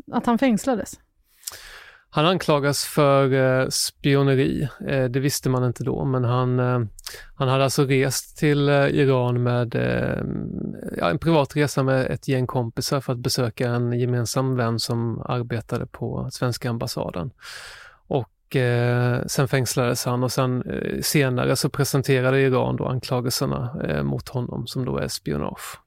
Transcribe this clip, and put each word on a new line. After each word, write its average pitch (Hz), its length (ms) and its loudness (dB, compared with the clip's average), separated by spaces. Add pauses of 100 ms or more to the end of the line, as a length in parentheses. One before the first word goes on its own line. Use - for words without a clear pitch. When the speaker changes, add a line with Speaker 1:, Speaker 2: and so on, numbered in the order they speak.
(120)
Speaker 1:
att - 140 -2
han 233 120 2
fängslades? 247 640 0 (1120)
Speaker 2:
Han 156 120 2
anklagas 147 600 2
för, 139 480 4
eh, 131 360 4
spioneri. 139 1000 2 (200)
Eh, 135 160 0
det 127 160 0
visste 139 300 0
man 127 160 2
inte 123 180 -2
då, 131 220 -2
men 127 180 0
han, 127 360 2
eh, 123 200 2 (560)
han 139 120 0
hade 135 160 4
alltså 135 220 2
rest 131 520 0
till, 147 320 2
eh, 143 180 4
Iran 127 560 2
med, 123 320 0
eh, 123 480 0 (720)
ja, - 120 0
en 165 100 0
privat 151 360 2
resa 147 280 0
med 131 280 2
ett - 160 -6
gäng 127 200 0
kompisar 127 540 -2
för 131 120 -4
att 120 60 -6
besöka 123 500 -2
en 120 300 0
gemensam 123 560 0
vän 117 240 0
som 117 420 -2
arbetade 120 640 -4
på 127 460 -8
svenska 123 380 -4
ambassaden. 120 640 -6 (760)
Och, - 480 -6
eh, 123 680 2
sen 135 220 0
fängslades 127 580 0
han 123 180 -2
och 123 80 -2
sen, 127 300 0
eh, - 400 -4
senare 131 540 2
så 131 140 0
presenterade 131 720 2
Iran 127 340 2
då - 100 -2
anklagelserna, 131 1040 -2
eh, - 160 0
mot 123 260 -4
honom 123 380 -6
som 127 180 -4
då 135 120 -2
är - 100 -4
spionage. - 800 -6